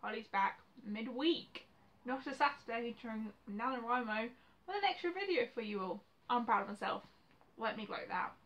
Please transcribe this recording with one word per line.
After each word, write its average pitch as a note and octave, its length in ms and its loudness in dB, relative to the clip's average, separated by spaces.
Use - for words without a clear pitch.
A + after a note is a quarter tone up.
Holly's G#3+ 240 -4
back G3 320 2
midweek. A#3+ 800 0
Not C4 220 -2
a C#4 80 -4
Saturday A#3+ 680 0
during A3 280 -4
NaNoWriMo A#3 760 0
with G4 100 -2
an G4+ 100 0
extra F4 240 0
video F4+ 340 2
for A#3 60 -4
you G#3 200 -2
all. F#3+ 220 -4
I'm A#3+ 160 4
proud G#3+ 160 6
of G3+ 60 -2
myself. G#3 340 -2
Let A3 180 0
me G#3+ 120 -6
gloat - 220 -6
that. - 240 0